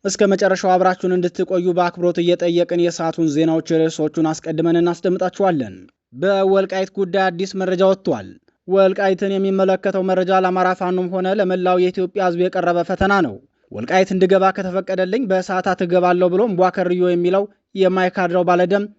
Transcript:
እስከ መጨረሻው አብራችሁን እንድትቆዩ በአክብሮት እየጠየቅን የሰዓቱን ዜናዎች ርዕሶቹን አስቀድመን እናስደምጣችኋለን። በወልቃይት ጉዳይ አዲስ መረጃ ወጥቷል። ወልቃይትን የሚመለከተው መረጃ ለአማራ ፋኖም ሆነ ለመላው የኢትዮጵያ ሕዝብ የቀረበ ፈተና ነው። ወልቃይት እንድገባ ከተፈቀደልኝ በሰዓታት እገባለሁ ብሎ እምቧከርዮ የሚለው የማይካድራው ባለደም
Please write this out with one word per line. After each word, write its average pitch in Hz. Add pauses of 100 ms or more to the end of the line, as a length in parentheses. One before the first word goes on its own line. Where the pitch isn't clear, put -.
እስከ 196
መጨረሻው 190
አብራችሁን 185
እንድትቆዩ 180
በአክብሮት 175
እየጠየቅን 175
የሰዓቱን 165
ዜናዎች 160
ርዕሶቹን 160
አስቀድመን 160
እናስደምጣችኋለን። 175 (360)
በወልቃይት 190
ጉዳይ 190
አዲስ 185
መረጃ 185
ወጥቷል። 156 (400)
ወልቃይትን 190
የሚመለከተው 190
መረጃ 185
ለአማራ 185
ፋኖም 180
ሆነ 185
ለመላው 185
የኢትዮጵያ 185
ሕዝብ 180
የቀረበ 175
ፈተና 196
ነው። 120 (380)
ወልቃይት 185
እንድገባ 190
ከተፈቀደልኝ 185
በሰዓታት 185
እገባለሁ 180
ብሎ 190
እምቧከርዮ 180
የሚለው 180 (300)
የማይካድራው 185
ባለደም 180 (140)